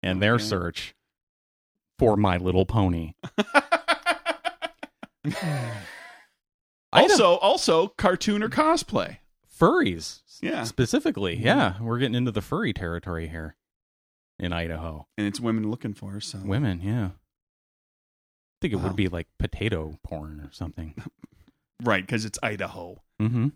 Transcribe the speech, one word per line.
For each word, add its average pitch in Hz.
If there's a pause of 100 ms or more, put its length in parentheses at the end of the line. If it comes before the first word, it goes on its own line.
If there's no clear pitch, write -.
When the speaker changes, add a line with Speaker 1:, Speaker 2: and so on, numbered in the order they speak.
Speaker 1:
and 92
their 107
Speaker 2:
Okay. 110
Speaker 1:
search 90 (1040)
for 110
My 98
Little 90
Pony. 87
Speaker 2:
<laughs> - (3750)
Speaker 1:
Idaho 254
Speaker 2:
Also, -
also 190 (100)
cartoon 208
or 220
cosplay. 311 (420)
Speaker 1:
Furries, 165
s-, -
Speaker 2:
Yeah. -
Speaker 1:
specifically. 113
Speaker 2:
Mm-hmm. 117
Speaker 1:
Yeah, 147
we're 117
getting 123
into 123
the 101
furry 160
territory 85
here 80 (840)
in 87
Idaho. 82 (120)
Speaker 2:
And 104
it's 104
women 113
looking 113
for, 101
so. -
Speaker 1:
Women, 101
yeah. 104
I 90 (1500)
think 147
it 98
Speaker 2:
Wow. 87
Speaker 1:
would 95
be, 95
like, 85 (100)
potato 80
porn 76
or 71
something. 80
<laughs> - (800)
Speaker 2:
Right, 98
'cause 110
it's -
Idaho. 92 (200)
Speaker 1:
Mm-hmm. 117